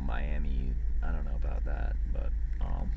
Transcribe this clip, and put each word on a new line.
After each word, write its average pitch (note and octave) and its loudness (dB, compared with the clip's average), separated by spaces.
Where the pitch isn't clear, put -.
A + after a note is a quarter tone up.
Miami. - 0
I - 0
don't - 0
know - -2
about - 0
that, - -2
but, - -2
um, - 2